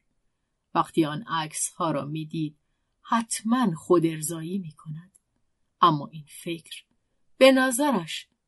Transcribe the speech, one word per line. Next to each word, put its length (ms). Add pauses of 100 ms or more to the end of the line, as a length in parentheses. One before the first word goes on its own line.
(720)
وقتی 320
آن 180
عکس‌ها 680
را 140
می‌دید 520 (440)
حتماً 720
خودارضایی 840
می‌کند. 520 (720)
اما 260
این 180 (180)
فکر 400 (540)
به 140
نظرش 760 (200)